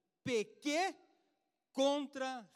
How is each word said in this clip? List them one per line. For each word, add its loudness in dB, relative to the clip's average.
"Pequé 0
contra -2